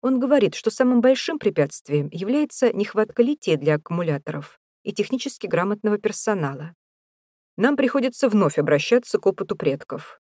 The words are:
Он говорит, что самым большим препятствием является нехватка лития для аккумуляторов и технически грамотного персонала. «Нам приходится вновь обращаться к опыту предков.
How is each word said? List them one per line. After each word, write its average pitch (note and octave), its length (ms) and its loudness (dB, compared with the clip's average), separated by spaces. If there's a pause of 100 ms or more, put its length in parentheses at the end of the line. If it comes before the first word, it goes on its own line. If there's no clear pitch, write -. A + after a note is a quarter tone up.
Он C4 200 0
говорит, B3+ 340 2
что - 160 -4
самым B3 300 2
большим C4 380 2
препятствием D3 720 -2
является A#3+ 600 0
нехватка G#3+ 500 -2
лития A#3 340 0
для D3 180 2
аккумуляторов D3+ 880 -6 (240)
и G3+ 80 -8
технически A3+ 560 -6
грамотного G3+ 500 0
персонала. E3+ 760 -4 (840)
«Нам C4 200 2
приходится C4 520 0
вновь G3+ 300 2
обращаться D3+ 600 2
к - 80 0
опыту F#3+ 300 -2
предков. - 640 -6 (100)